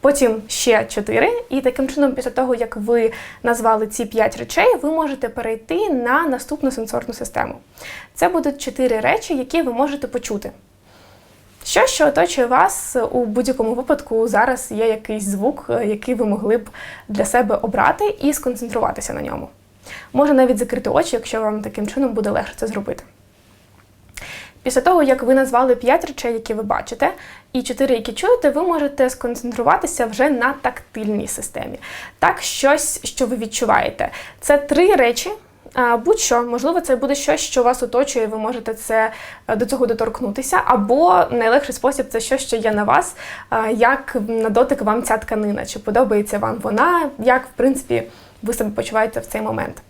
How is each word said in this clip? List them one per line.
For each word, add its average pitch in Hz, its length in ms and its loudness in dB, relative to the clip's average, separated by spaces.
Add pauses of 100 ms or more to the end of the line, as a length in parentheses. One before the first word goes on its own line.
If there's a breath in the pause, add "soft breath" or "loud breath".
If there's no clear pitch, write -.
Потім 262 480 2
ще - 360 2
чотири, 233 640 0
і 269 100 -2
таким 262 280 0
чином, 277 240 2
після 254 180 -6
того, 254 240 0
як 226 220 -4
ви 226 360 2 (300 loud breath)
назвали 220 440 2
ці 220 180 -6
п'ять 220 320 0
речей, 370 460 2
ви 294 80 0
можете 294 380 -2
перейти 233 640 -4
на 262 360 2
наступну 277 440 -2
сенсорну 233 440 -6
систему. - 400 -6 (600 loud breath)
Це 339 140 2
будуть 294 300 0
чотири 247 420 0
речі, 349 360 0
які 269 260 -2
ви 254 100 -2
можете 285 340 -2
почути. 240 440 -6 (1120 soft breath)
Що, - 220 4
що 320 200 2
оточує 294 400 2
вас, 254 500 2 (140)
у 247 140 0
будь-якому 226 500 0
випадку 240 540 0
зараз 240 440 0
є 220 160 0
якийсь 214 360 -4
звук, 202 460 -2
е, 240 160 0
який 208 280 -2
ви 226 100 0
могли 202 320 0
б 214 140 -4 (380 loud breath)
для 208 160 0
себе 220 380 2
обрати 415 600 2
і 285 100 2
сконцентруватися 233 800 -4
на 73 100 -8
ньому. - 260 -8 (640 loud breath)
Можна 285 220 4
навіть 254 240 4
закрити 247 320 -4
очі, - 260 0
якщо 226 240 -4
вам 214 220 -2
таким 208 240 -6
чином 262 260 -2
буде 208 180 -2
легше 208 260 -2
це 226 100 -4
зробити. 208 380 -8 (1600 loud breath)
Після 254 180 0
того, 349 220 6
як 269 200 4
ви 247 120 4
назвали 262 420 4
п'ять 254 280 2
речей, 254 280 -6
які 226 220 -4
ви 214 80 -4
бачите, 233 500 -2 (400 loud breath)
і 254 100 -2
чотири, 254 320 0
які 226 180 -4
чуєте, 403 380 4
ви 294 120 0
можете 285 480 0
сконцентруватися 240 960 -2
вже 254 240 2
на 254 220 0
тактильній 214 760 -4
системі. - 500 -10 (400 loud breath)
Так, - 220 2
щось, - 640 0
що - 220 -2
ви 240 100 -2
відчуваєте. - 760 0 (300 loud breath)
Це 294 180 4
три 302 360 4
речі, 240 360 2 (440)
а, 240 220 2
будь-що, 247 460 2
можливо, 247 380 0
це 262 160 0
буде 269 180 0
щось, 294 260 0
що - 220 0
вас 247 200 2
оточує, 247 440 0
ви 220 120 -4
можете 220 360 -6
це, 220 380 0 (360 loud breath)
е, 214 80 2
до 233 100 0
цього 254 200 0
доторкнутися, 226 800 -2
або 285 640 4
найлегший 240 440 2
спосіб — 269 360 0
це 226 100 -2
щось, 262 200 -2
що 240 160 -4
є 220 160 0
на 208 120 0
вас, 233 300 2 (360 loud breath)
а, 220 180 0
як 233 480 2 (120)
на 226 220 0
дотик 247 320 2
вам 214 200 0
ця 226 160 0
тканина, 208 480 -4
чи - 120 -10
подобається 214 600 0
вам 220 240 -4
вона, 302 560 2
як, 254 240 2
в - 140 -18
принципі, 262 460 0 (400 loud breath)
ви 214 100 -4
себе 214 180 -2
почуваєте 220 500 -2
в - 60 -14
цей 220 160 -6
момент. 220 480 -6